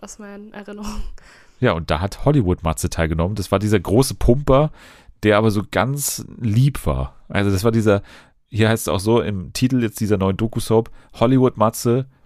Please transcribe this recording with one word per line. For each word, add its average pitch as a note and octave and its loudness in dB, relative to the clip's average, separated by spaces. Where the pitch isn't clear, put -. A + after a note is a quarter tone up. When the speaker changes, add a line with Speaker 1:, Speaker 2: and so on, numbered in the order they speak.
Speaker 1:
aus - -18
meinen G#3 -18
Erinnerungen. G#3 -10
Speaker 2:
Ja, B2 2
und E2 -4
da D#2 0
hat - -6
Hollywood-Matze F2+ 0
teilgenommen. E2 -2
Das G2+ -6
war F#2+ 2
dieser G#2 2
große G2+ 2
Pumper, C#3 4
der G#2 6
aber A2 4
so G2+ -2
ganz C3+ -4
lieb A#2+ 2
war. C2 -4
Also G2+ 0
das F#2+ 0
war A#2 4
dieser, G#2+ 2
hier A2 2
heißt A2+ 0
es - -10
auch F2 0
so A2 2
im G2 -6
Titel B2+ 0
jetzt A2 -4
dieser G#2 0
neuen F#2+ 0
Doku-Soap, A2+ 0
Hollywood-Matze, B2 2